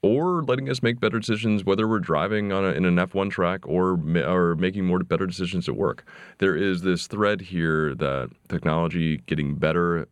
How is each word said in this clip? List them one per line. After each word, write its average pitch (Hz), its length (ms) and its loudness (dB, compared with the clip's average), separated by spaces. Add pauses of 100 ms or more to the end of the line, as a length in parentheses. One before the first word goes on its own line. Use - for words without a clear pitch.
or 160 420 2
letting 135 260 -2
us 127 120 -4
make 120 160 0
better 113 200 0
decisions, 107 440 0
whether 98 240 4
we're 110 120 0
driving 98 540 0
on 98 120 0
a, 95 40 2
in 85 180 2
an 87 120 4
F 90 160 0
one 98 140 0
track 92 400 -2
or 90 300 2
ma-, 80 220 0
or 85 360 2
making 92 300 -2
more 90 140 2
better 87 260 -2
decisions 90 420 -4
at 64 80 -4
work. - 300 -4 (320)
There 95 180 2
is 92 240 0
this 90 260 0
thread 104 360 0
here 80 540 0
that 67 340 -4 (180)
technology 82 800 -2
getting 73 300 -2
better 82 560 0